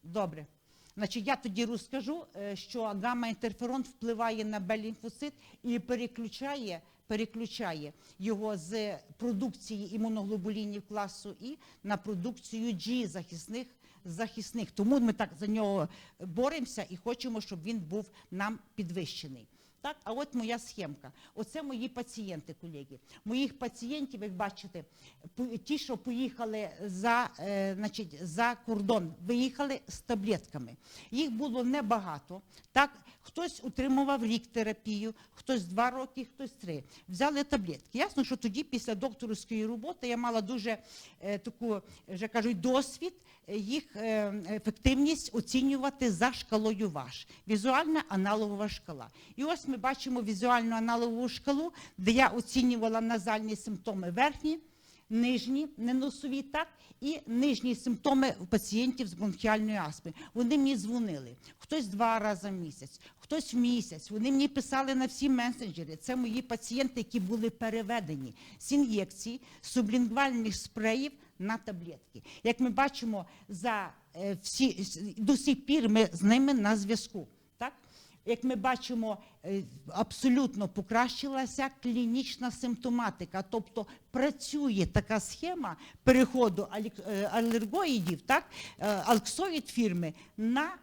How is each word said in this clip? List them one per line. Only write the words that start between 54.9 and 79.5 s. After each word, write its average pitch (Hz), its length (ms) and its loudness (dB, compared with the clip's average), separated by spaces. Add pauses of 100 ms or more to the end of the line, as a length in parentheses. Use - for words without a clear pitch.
нижні, 247 640 2
не 240 180 0
носові, 269 480 -2
так, 302 260 -4 (320)
і 294 260 -2
нижні 247 480 2
симптоми 262 640 2
у 180 60 -8
пацієнтів 247 600 2
з 175 80 -8
бронхіальною 214 640 0
астмою. 156 340 -6 (200)
Вони 240 220 4
мені 269 200 6
дзвонили. 185 600 -2 (220)
Хтось 302 280 -2
два 226 320 2
рази 208 300 -2
в 196 40 -4
місяць, 160 480 -10 (180)
хтось - 360 -4
в - 20 2
місяць. 240 540 2
Вони 214 200 0
мені 277 180 6
писали 269 460 0
на 262 120 2
всі 269 220 0
месенджери. 226 680 0
Це 247 200 -4
мої 247 260 0
пацієнти, 254 580 -2
які 226 200 -2
були 214 300 0
переведені 208 840 -4 (240)
з - 140 -4
ін'єкцій, 233 680 2 (200)
сублінгвальних 233 960 2
спреїв 233 560 0 (260)
на 208 180 -2
таблетки. 170 640 -12 (220)
Як 226 160 4
ми 254 100 4
бачимо, 220 560 0 (220)
за, 202 440 -4 (240)
е, 190 260 -4
всі, 202 440 2 (300)
до 220 200 4
сих - 300 2
пір 262 220 4
ми 214 240 8
з 170 100 -4
ними 262 320 8
на 214 220 4
зв'язку. 202 500 -2 (320)
Так? 254 140 -6 (540)
Як 233 180 0
ми 254 120 2
бачимо, 220 640 0 (260)
е, 196 180 -2 (260)